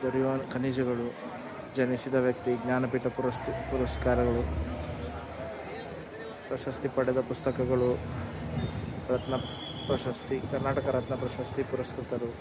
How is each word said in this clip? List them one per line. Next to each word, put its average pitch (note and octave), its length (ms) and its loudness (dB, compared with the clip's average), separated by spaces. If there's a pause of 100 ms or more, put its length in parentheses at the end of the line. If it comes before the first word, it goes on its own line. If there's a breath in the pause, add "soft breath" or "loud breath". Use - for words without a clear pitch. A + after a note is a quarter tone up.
ದೊರೆಯುವ C3 500 2
ಖನಿಜಗಳು, B2 540 2 (680)
ಜನಿಸಿದ B2+ 380 2
ವ್ಯಕ್ತಿ, B2 500 4
ಜ್ಞಾನಪೀಠ B2+ 440 2
ಪುರಸ್ತಿ-, - 640 0
ಪುರಸ್ಕಾರಗಳು, B2 720 4 (2000)
ಪ್ರಶಸ್ತಿ C3+ 400 -4
ಪಡೆದ C3 320 4
ಪುಸ್ತಕಗಳು, B2 760 4 (1200)
ರತ್ನ B2+ 220 0 (520)
ಪ್ರಶಸ್ತಿ, C3 640 -2
ಕರ್ನಾಟಕ C3+ 340 0
ರತ್ನ C3 300 2
ಪ್ರಶಸ್ತಿ B2+ 480 -2
ಪುರಸ್ಕೃತರು B2 760 -2